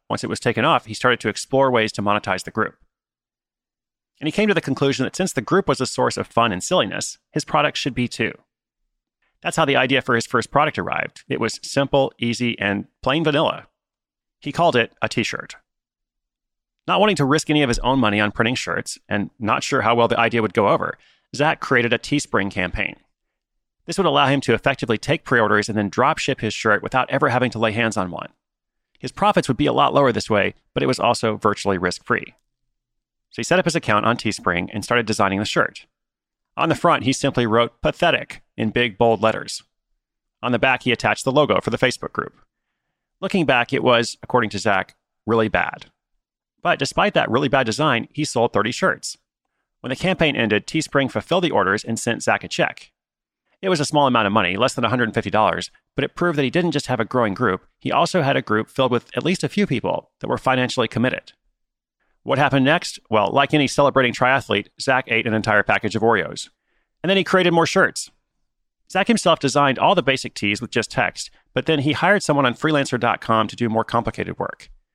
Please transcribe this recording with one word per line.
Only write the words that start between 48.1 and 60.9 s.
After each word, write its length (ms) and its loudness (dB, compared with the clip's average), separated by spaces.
he 120 -4
sold 280 0
thirty 200 0
shirts. 440 -4
When 100 -8
the 60 -4
campaign 380 0
ended, 320 0
Teespring 420 -2
fulfilled 360 -2
the 80 -2
orders 320 2
and 160 -4
sent 240 -4
Zach 180 0
a 60 -14
check. 400 -4
It 60 -4
was 120 0
a 40 0
small 220 2
amount 200 4
of 60 0
money, 240 2
less 180 0
than 100 -4
a 40 2
hundred 240 0
fifty 180 -4
dollars, 400 0
but 100 -2
it 100 -8
proved 240 0
that 60 2
he 60 -2
didn't 220 0
just 140 -4
have 140 -2
a 40 0
growing 300 0
group, 320 -2
he 140 -6
also 300 0
had 140 0
a 60 -2
group 280 -2
filled 200 0
with 260 -2
at 80 -4
least 200 -2
a 40 -2
few 180 0
people 440 -4
that 80 -8
were 100 0
financially 500 0
committed. 440 -2